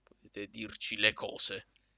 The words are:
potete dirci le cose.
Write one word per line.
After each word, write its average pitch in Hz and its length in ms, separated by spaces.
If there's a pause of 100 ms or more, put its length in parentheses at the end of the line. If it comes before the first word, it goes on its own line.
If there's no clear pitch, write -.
potete - 460
dirci - 480
le 107 160
cose. - 540 (300)